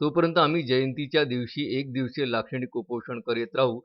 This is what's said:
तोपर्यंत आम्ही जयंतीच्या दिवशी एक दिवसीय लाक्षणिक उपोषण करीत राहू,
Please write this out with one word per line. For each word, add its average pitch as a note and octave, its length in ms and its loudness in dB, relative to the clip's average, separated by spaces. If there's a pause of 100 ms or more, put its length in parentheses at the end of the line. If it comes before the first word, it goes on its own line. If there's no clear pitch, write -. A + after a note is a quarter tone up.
तोपर्यंत E3 360 2
आम्ही D#3+ 260 4
जयंतीच्या C3 600 2
दिवशी B2 560 -2
एक C#3 140 -6
दिवसीय C3 320 -2
लाक्षणिक A#2+ 520 -4
उपोषण A#2 420 -6
करीत A#2 360 -4
राहू, B2 300 2